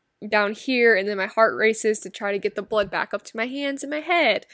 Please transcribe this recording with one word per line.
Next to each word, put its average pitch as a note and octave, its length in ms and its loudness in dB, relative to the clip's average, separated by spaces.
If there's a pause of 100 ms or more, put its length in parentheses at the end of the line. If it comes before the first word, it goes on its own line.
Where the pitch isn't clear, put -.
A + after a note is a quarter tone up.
(280)
down G#3 240 2
here, A#3 420 4
and G3 140 0
then G#3 80 -4
my F#3+ 100 -2
heart A3 300 2
races A3 420 2
to F#3+ 120 -12
try G3+ 200 -6
to G3+ 80 -2
get G3+ 160 -4
the G#3 80 -6
blood G3+ 280 0
back E3+ 240 -4
up G3+ 80 -6
to - 160 -16
my A3+ 80 -2
hands C#4 360 -4
and C#4 80 -8
my D4+ 100 -6
head. D4+ 540 2